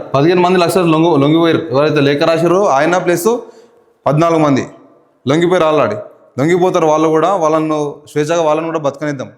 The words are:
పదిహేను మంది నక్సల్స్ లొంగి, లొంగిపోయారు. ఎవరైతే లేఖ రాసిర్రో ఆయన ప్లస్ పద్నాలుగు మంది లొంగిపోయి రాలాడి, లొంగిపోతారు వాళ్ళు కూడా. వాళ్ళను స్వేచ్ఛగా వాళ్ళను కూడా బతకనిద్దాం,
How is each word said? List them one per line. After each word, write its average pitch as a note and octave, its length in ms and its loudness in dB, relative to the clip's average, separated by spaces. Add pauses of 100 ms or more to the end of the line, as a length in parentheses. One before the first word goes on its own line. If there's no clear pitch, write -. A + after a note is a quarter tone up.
(140)
పదిహేను E3+ 260 2
మంది F3+ 200 2
నక్సల్స్ E3+ 280 0
లొంగి, D#3+ 300 2
లొంగిపోయారు. D3+ 400 2
ఎవరైతే D3 420 0
లేఖ C#3+ 220 0
రాసిర్రో E3 440 2
ఆయన D#3+ 320 0
ప్లస్ F3 400 -2 (680)
పద్నాలుగు D#3+ 320 2
మంది C3+ 320 0 (580)
లొంగిపోయి E3+ 320 2
రాలాడి, D3 340 0 (440)
లొంగిపోతారు F3 480 0
వాళ్ళు D#3 220 2
కూడా. D#3+ 280 0
వాళ్ళను D#3 680 -2
స్వేచ్ఛగా D#3 360 -2
వాళ్ళను D#3 240 -2
కూడా E3 120 -6
బతకనిద్దాం, D3 600 -8